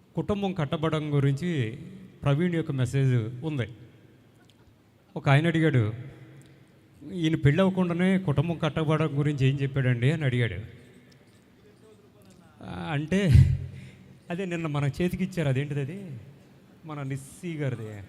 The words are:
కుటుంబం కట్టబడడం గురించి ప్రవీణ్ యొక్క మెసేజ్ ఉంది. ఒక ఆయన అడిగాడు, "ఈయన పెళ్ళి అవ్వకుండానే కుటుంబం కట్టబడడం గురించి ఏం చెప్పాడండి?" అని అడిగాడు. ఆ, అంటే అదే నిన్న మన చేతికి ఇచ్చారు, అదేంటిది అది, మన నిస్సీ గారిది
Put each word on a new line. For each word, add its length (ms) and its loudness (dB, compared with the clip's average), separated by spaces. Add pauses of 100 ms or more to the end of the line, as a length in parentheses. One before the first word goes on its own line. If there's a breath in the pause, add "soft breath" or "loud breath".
(160)
కుటుంబం 380 -2
కట్టబడడం 600 -2
గురించి 640 0 (440)
ప్రవీణ్ 320 2
యొక్క 160 -2
మెసేజ్ 760 0
ఉంది. 240 -4 (1500)
ఒక 140 0
ఆయన 180 6
అడిగాడు, 460 2 (1200)
"ఈయన 220 0
పెళ్ళి 260 4
అవ్వకుండానే 560 2
కుటుంబం 400 0
కట్టబడడం 600 0
గురించి 280 2
ఏం 140 2
చెప్పాడండి?" 500 0
అని 120 -2
అడిగాడు. 320 0 (2000)
ఆ, 280 -10
అంటే 400 0 (1000 loud breath)
అదే 160 -6
నిన్న 220 -4
మన 220 0 (120)
చేతికి 220 -2
ఇచ్చారు, 260 -2
అదేంటిది 320 -2
అది, 240 -8 (800)
మన 180 -10
నిస్సీ 500 -8
గారిది 340 -4 (220)